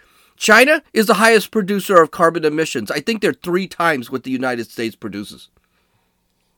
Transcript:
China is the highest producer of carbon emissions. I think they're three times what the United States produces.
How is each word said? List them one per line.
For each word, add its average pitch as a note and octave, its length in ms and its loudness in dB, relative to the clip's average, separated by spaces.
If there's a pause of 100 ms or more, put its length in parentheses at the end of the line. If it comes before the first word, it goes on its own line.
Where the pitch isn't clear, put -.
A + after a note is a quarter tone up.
(380)
China C4 460 4 (100)
is G#3+ 140 2
the A3 80 4
highest A3 340 2
producer G3 500 0
of D#3 120 4
carbon E3 340 0
emissions. D3+ 460 -4
I D3 80 -6
think A3 220 -4
they're E3 120 0
three F3+ 340 -4
times C#3+ 440 -4
what B2+ 120 -8
the B2 60 -12
United B2 400 -4
States A#2 260 -8
produces. G2+ 540 -14 (1080)